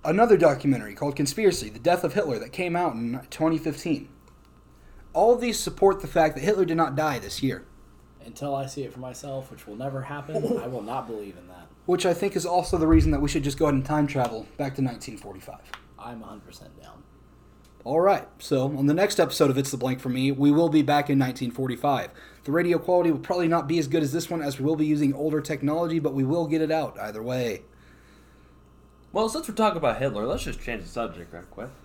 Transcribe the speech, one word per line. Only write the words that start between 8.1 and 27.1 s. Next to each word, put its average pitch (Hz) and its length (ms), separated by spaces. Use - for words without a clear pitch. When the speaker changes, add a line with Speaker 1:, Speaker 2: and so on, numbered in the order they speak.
Speaker 2:
Until 139 280
I 135 120
see 135 180
it 120 100
for 123 60
myself, 131 500
which - 160
will 104 100
never 135 260
happen, 147 580
Speaker 1:
<laughs> - 20
Speaker 2:
I - 60
will 127 140
not 117 260
believe 104 300
in - 100
that. - 200
Speaker 1:
Which 180 200
I 175 80
think 196 240
is - 80
also 175 320
the 160 100
reason 160 240
that 143 80
we 147 80
should 143 160
just 139 140
go - 80
ahead 143 100
and 135 100
time 151 220
travel 113 400
back 135 180
to 135 60
nineteen 117 360
forty-five. - 540
Speaker 2:
I'm 113 220
a 104 40
hundred 101 200
percent - 360
down. - 220
Speaker 1:
All 143 160
right, 190 260
so 131 260
on 139 80
the 147 80
next 196 260
episode 151 300
of 131 80
It's 135 140
the 139 40
Blank 127 240
for - 80
Me, 131 240
we 143 200
will 160 180
be 151 120
back 143 280
in 139 80
nineteen 127 340
forty-five. 131 600
The 139 80
radio 175 240
quality 175 340
will 135 80
probably 175 300
not 165 180
be 165 120
as 139 100
good 156 140
as 135 100
this 165 160
one, 170 120
as 139 180
we 131 60
will 156 120
be 156 80
using 147 280
older 147 280
technology, 160 580
but 147 140
we 135 100
will 156 240
get 160 140
it 156 100
out 151 280
either 107 220